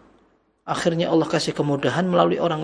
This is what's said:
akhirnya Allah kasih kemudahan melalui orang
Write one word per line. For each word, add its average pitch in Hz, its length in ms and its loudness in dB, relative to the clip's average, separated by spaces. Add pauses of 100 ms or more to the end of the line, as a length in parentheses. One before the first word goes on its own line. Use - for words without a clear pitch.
(680)
akhirnya 165 420 -2
Allah 160 160 4
kasih 156 320 -2
kemudahan 143 480 0
melalui 175 320 2
orang 160 260 -2